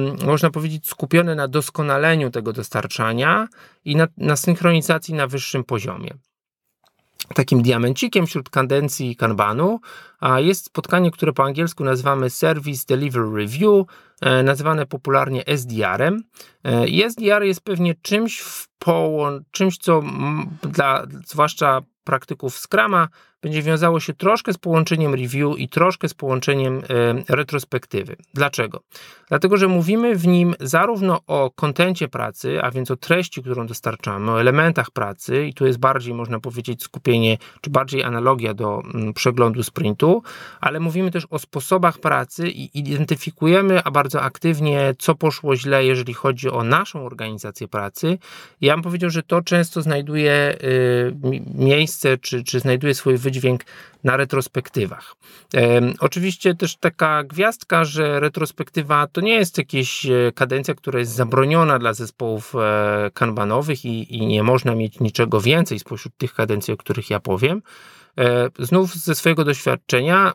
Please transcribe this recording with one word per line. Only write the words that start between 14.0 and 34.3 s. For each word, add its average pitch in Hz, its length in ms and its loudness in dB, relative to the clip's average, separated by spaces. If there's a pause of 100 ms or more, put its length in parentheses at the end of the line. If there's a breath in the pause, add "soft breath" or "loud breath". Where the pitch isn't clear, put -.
e, 131 220 4
nazywane 139 420 0
popularnie 135 600 0
S 139 200 -2
D 110 220 -2
R-em. 151 360 0 (400 loud breath)
E, 120 240 2
i 180 160 2
S 226 120 -4
D 208 200 2
R 208 80 2
jest 190 180 0
pewnie 175 400 -2
czymś 220 380 -2
w - 280 -14 (120)
połą-, 151 600 0 (120)
czymś, 190 260 0
co, 165 220 2
mm, 143 500 -4 (140)
dla 139 420 0 (200)
zwłaszcza 147 560 0 (220)
praktyków 135 540 -6
Scruma 196 500 2 (340 soft breath)
będzie 156 200 -4
wiązało 160 380 2
się 156 140 -8
troszkę 202 400 0
z 175 40 -8
połączeniem 160 560 2
review 135 440 -2
i 131 120 -6
troszkę 170 400 2
z - 40 -14
połączeniem, 135 680 -2 (480)
e, 139 60 2
retrospektywy. 131 800 -4 (180)
Dlaczego? 139 480 -2 (480 loud breath)
Dlatego, 190 280 2
że 190 100 4
mówimy 202 480 2
w 170 120 2
nim 175 320 4
zarówno 180 680 0
o 143 280 0
kontencie 170 520 0
pracy, 123 540 -4
a 123 100 -2
więc 127 200 -4
o 131 40 -2
treści, 170 460 -2
którą 123 260 -6
dostarczamy, 110 640 -4